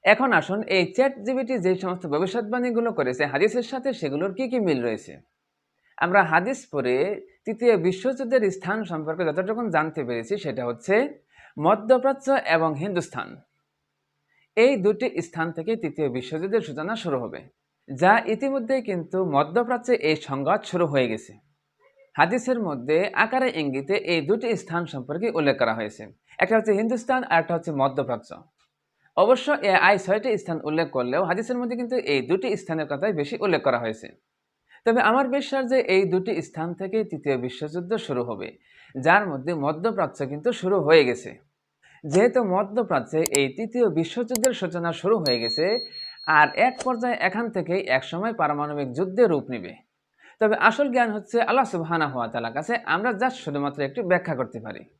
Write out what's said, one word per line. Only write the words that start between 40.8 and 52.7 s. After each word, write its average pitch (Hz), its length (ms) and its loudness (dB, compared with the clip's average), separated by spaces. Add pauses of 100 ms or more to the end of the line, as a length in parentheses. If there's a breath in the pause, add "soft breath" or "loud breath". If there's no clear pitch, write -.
হয়ে 156 220 10
গেছে। - 200 -6 (760 soft breath)
যেহেতু 202 360 4 (140)
মধ্যপ্রাচ্যে 185 640 0 (180)
এই 139 80 4 (100)
তৃতীয় 226 300 0 (120)
বিশ্বযুদ্ধের 226 600 0
সূচনা 170 300 -4 (100)
শুরু 214 220 2
হয়ে 127 200 0
গেছে, 117 220 -2 (720 loud breath)
আর 151 80 8 (200)
এক 254 80 0 (100)
পর্যায়ে 247 440 -2
এখান 214 260 -2
থেকেই 175 280 -2 (140)
একসময় 190 440 -4
পারমাণবিক 147 480 -2 (100)
যুদ্ধে 190 240 2 (100)
রূপ 143 200 0
নেবে। 90 200 -10 (680 soft breath)
তবে 214 140 4 (140)
আসল 269 260 2
জ্ঞান 240 220 2
হচ্ছে 208 200 -6 (140)
আল্লাহ 254 240 2
সুবহানাহু 160 440 -2
ওয়া 117 140 -2
তাআলার 117 260 -4
কাছে, 156 160 -2 (200)